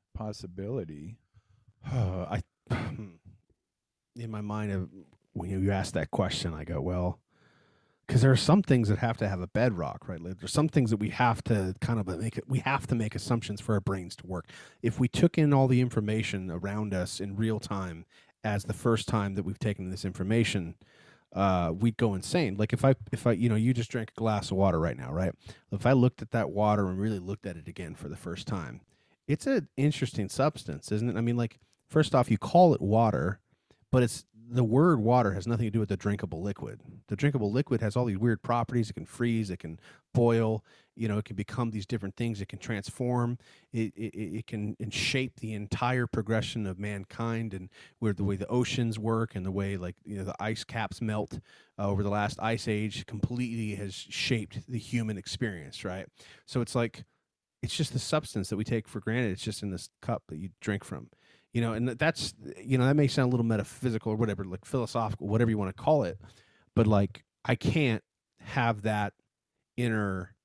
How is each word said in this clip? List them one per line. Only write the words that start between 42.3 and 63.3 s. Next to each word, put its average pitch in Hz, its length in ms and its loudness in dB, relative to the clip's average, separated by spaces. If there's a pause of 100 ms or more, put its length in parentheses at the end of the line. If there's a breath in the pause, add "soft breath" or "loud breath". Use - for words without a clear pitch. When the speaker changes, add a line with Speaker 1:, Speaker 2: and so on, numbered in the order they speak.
Speaker 2:
It 98 80 -8
can 104 100 -14
transform. 120 800 -2 (340 soft breath)
It, 113 240 -2
it, 107 180 -8
it, 95 260 -6
it - 80 -12
can, 104 320 -6
and 104 140 -8
shape - 460 -2
the 110 140 -8
entire 120 520 0
progression 110 600 -2
of 90 100 -6
mankind 104 760 -6
and 92 160 -10 (300 loud breath)
where 110 120 2
the 101 140 -2
way 98 100 0
the 95 120 -6
oceans 120 520 0
work 113 360 0
and 92 100 -4
the 95 60 -2
way, 98 260 -2
like, 90 260 -8
you 101 140 -10
know, 95 80 -6
the 90 140 -6
ice 110 260 -4
caps - 360 -6
melt, 107 380 -4 (400 soft breath)
uh, 101 80 0
over 101 160 0
the 101 60 0
last 104 320 0
ice 110 260 -2
age 107 380 -4
completely 113 680 -4
has 98 180 -8
shaped - 760 -4
the 123 80 -4
human 110 400 -4
experience, 92 680 -8
right? 92 220 -8 (380 loud breath)
So - 140 -4
it's 117 160 -2
like, 120 300 -2 (580)
it's - 120 -4
just 156 180 -2
the 127 60 -2
substance - 500 -4
that 101 80 -4
we 107 80 -2
take 113 220 -2
for - 120 -10
granted. 110 320 -2
It's 90 120 -8
just 107 200 -8
in 101 80 -6
this - 180 -10 (120)
cup - 260 -4
that 78 120 -12
you 92 100 -10 (100)
drink 101 240 -4
from. 62 260 -14 (440 soft breath)
You 117 80 0
know, 117 120 0
and 117 140 -2
th-, 120 100 -6
that's, - 360 0 (240)
you 127 200 0
know, 123 80 6
that 139 100 6
may 147 120 6
sound 131 200 2
a 123 40 2